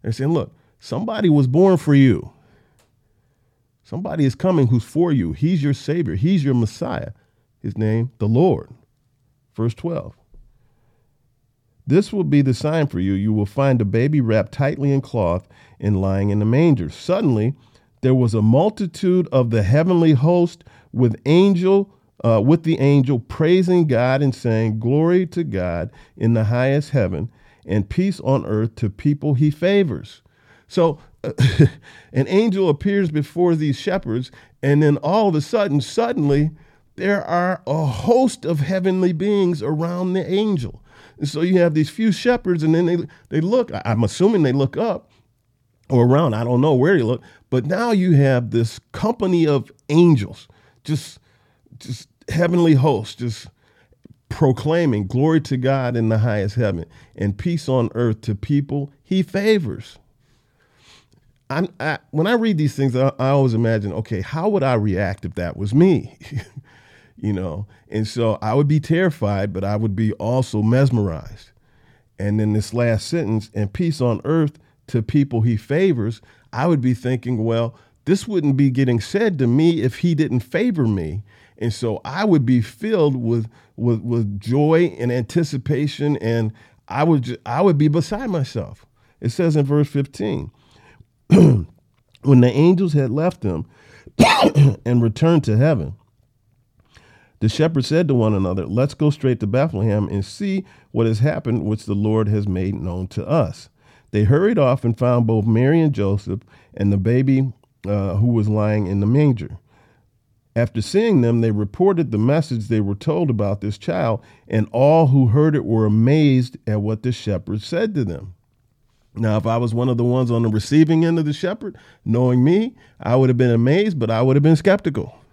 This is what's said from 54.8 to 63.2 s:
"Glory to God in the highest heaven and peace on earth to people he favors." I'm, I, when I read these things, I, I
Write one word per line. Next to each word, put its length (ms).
"Glory 360
to 140
God 400
in 120
the 100
highest 360
heaven 320
and 200
peace 320
on 260
earth 280
to 120
people 580
he 200
favors." 760
I'm, 160
I, 180
when 160
I 60
read 240
these 180
things, 180
I, 140
I 120